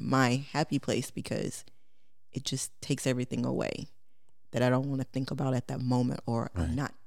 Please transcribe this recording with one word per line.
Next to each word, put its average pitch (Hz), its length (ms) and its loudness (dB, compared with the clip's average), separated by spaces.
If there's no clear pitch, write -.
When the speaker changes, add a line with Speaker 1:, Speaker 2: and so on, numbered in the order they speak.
Speaker 1:
my 131 520 4
happy 143 260 2
place 117 320 0
because - 540 -4
it 131 120 -4
just - 260 -2
takes - 260 0
everything 123 380 0
away - 440 -2
that 120 100 4
I 123 80 8
don't 131 180 4
wanna 131 160 2
think - 260 -2
about 135 240 2
at 123 140 0
that 127 140 -2
moment, 123 420 4
or 117 300 0
Speaker 2:
Right. 85 100 2
Speaker 1:
I'm 80 100 2
not 135 200 0